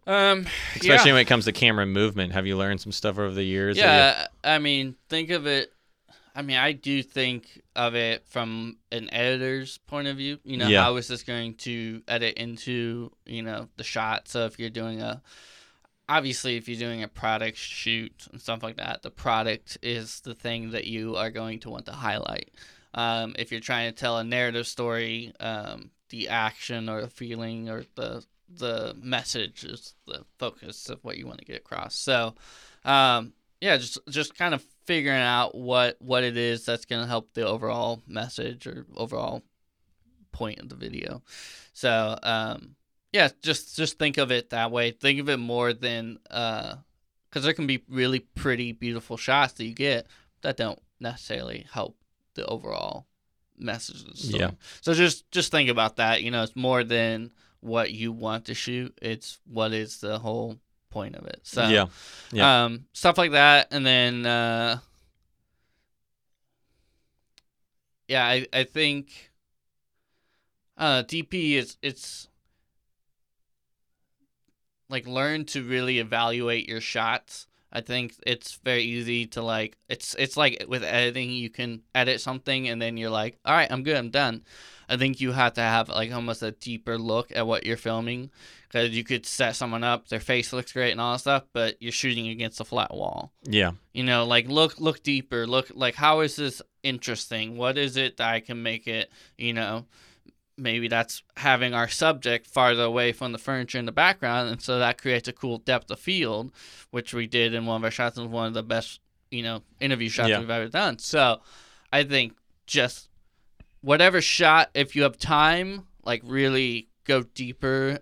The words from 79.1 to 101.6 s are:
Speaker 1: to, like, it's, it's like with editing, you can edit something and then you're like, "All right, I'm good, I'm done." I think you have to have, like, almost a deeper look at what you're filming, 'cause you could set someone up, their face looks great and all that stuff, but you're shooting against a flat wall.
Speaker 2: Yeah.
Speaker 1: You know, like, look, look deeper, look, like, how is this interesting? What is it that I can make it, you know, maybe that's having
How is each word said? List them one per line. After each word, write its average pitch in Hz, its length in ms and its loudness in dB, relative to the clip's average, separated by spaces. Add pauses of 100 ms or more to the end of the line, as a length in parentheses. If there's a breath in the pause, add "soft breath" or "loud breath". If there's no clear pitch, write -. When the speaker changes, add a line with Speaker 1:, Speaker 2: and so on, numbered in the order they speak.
Speaker 1:
to, 117 140 -8
like, 110 340 -4 (120)
it's, - 280 -8
it's 135 200 -2
like 135 320 2
with 123 160 -4
editing, 123 460 0
you 120 200 -6
can 117 320 -8 (120)
edit 127 260 2
something 131 480 -4
and 117 120 -4
then 117 160 -4
you're 113 140 -4
like, 110 340 -2
"All - 100 2
right, 160 160 6
I'm 127 120 -2
good, 151 140 0
I'm 120 140 -4
done." 120 340 0 (440 loud breath)
I 127 80 0
think 131 240 0
you 131 120 -2
have 123 220 2
to 120 80 -2
have, 113 260 2
like, 113 240 -4
almost 117 300 -6
a 110 100 -4
deeper 117 460 -6
look 113 360 -2
at 113 120 -2
what 113 200 0
you're 113 120 -2
filming, 117 520 -4 (380 soft breath)
'cause 120 220 0
you 113 120 -2
could 120 240 -4
set 117 300 0
someone 117 260 -4
up, 120 260 0
their 113 120 -6
face 123 320 0
looks 127 200 -6
great 123 200 2
and 110 80 -4
all 120 140 0
that 123 60 -4
stuff, 139 320 0
but 113 280 0
you're 117 100 -8
shooting 117 380 -2
against 113 320 -6
a 113 40 -10
flat - 300 -2
wall. - 380 -6 (120)
Speaker 2:
Yeah. 101 280 4 (220)
Speaker 1:
You 127 100 -4
know, 123 220 4
like, 120 200 4
look, 156 320 4
look 160 240 0
deeper, 131 440 -2
look, 131 280 2
like, 123 200 0
how 156 260 6
is 147 160 0
this 143 240 -4 (220)
interesting? 117 760 -4
What 127 220 0
is 135 180 0
it 135 220 0
that 113 120 0
I 113 100 0
can 117 220 -10
make 113 240 -4
it, 113 240 -4 (280 soft breath)
you 117 160 -2
know, 113 320 -4 (720 soft breath)
maybe 117 300 -2
that's 117 360 -2 (160)
having 127 360 2